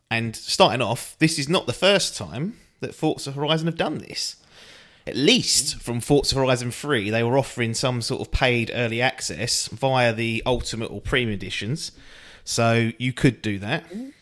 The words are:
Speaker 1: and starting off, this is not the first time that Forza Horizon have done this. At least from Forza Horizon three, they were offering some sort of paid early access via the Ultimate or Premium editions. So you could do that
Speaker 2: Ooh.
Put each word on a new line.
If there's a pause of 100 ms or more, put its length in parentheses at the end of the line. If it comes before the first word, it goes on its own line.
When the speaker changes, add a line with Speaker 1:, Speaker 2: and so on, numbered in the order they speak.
Speaker 1:
and
starting
off,
this
is
not
the
first
time (220)
that
Forza
Horizon
have
done
this. (680)
At
least
from
Forza
Horizon
three,
they
were
offering
some
sort
of
paid
early
access
via
the
Ultimate
or
Premium
editions. (500)
So
you
could
do
that
Speaker 2:
Ooh.